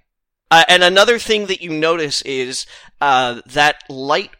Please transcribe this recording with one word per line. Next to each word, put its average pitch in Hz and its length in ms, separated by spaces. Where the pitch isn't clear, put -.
Uh, 165 180
and 180 140
another 202 380
thing 214 260
that 190 160
you 170 80
notice 156 540
is, 131 420
uh, 127 440
that 147 420
light 147 520